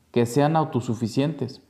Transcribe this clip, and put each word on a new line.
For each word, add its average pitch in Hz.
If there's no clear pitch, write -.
que 117
sean 147
autosuficientes 135